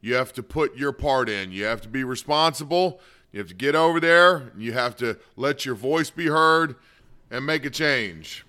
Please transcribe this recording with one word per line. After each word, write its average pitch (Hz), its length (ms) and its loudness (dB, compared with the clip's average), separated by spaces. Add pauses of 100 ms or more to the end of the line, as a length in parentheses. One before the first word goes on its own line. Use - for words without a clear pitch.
you 117 120 -2
have 127 180 -2
to 123 80 -10
put 151 340 -4
your 139 160 -2
part 135 380 0
in. 98 220 -6
You 98 140 -6
have 113 160 -4
to 107 60 -16
be 131 160 -6
responsible. 151 960 0 (320)
You 104 60 -12
have 95 120 -8
to 90 40 -18
get 131 220 0
over 165 240 4
there. 165 580 6
You 113 160 -8
have 123 220 -2
to 117 200 -4 (200)
let 143 280 -4
your 127 120 -6
voice 147 340 -2
be 170 160 -8
heard 160 480 4 (560)
and 127 160 -6
make 156 200 -2
a 147 40 -4
change. 117 800 -4